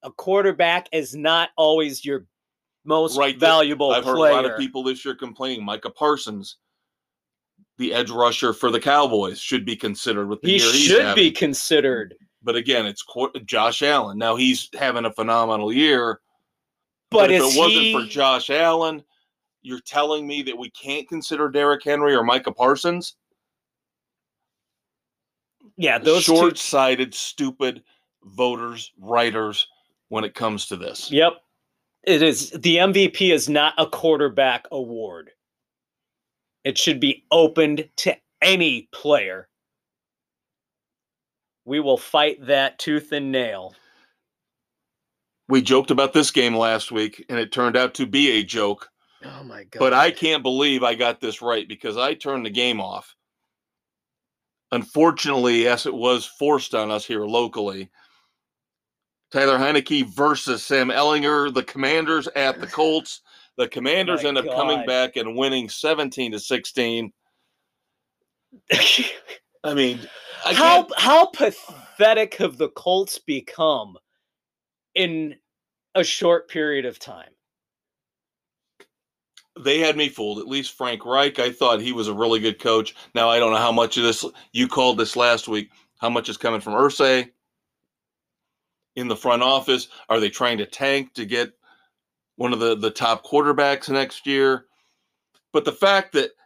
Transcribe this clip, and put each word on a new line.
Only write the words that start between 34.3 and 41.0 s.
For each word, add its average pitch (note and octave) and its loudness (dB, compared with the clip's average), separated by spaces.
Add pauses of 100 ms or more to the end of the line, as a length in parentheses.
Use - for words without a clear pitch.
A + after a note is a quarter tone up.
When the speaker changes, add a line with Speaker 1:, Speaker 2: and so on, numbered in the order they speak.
Speaker 1:
award. A2+ -10 (1300)
It C3+ -4
should D3 0
be C3+ -2
opened D#3 4 (100)
to - -2 (260)
any E3 0
player. G2 -2 (2250)